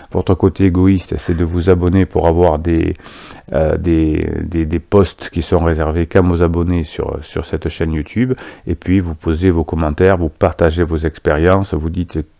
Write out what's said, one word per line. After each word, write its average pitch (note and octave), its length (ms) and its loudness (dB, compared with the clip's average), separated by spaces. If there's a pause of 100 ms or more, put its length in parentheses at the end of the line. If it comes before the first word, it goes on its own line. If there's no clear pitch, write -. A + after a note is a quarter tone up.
(140)
Votre F#2 200 0
côté F#2+ 300 0
égoïste, F#2 540 2
c'est E2 200 -4
de F2 60 0
vous F2 260 -2
abonner F2+ 360 4
pour E2 200 0
avoir E2 320 4
des, E2 380 0 (560)
euh, D#2+ 240 0
des, D#2+ 540 0 (140)
des, D#2+ 220 -4
des E2 140 -2
posts - 540 0
qui E2 80 -4
sont F2 180 0
réservés D#2+ 460 0
qu'à F#2+ 160 2
mes F2 200 2
abonnés E2+ 440 0
sur, C#2 360 -8
sur - 220 -8
cette - 240 -6
chaîne D#2+ 240 -4
YouTube. A2 420 -2 (320)
Et D#2+ 100 -4
puis F#2 260 0
vous E2+ 120 -4
posez E2+ 380 0
vos E2 140 0
commentaires, E2 500 0
vous E2+ 140 -2
partagez E2+ 540 0
vos D#2+ 140 -2
expériences, E2 760 0
vous D#2+ 160 -4
dites E2+ 300 -6 (200)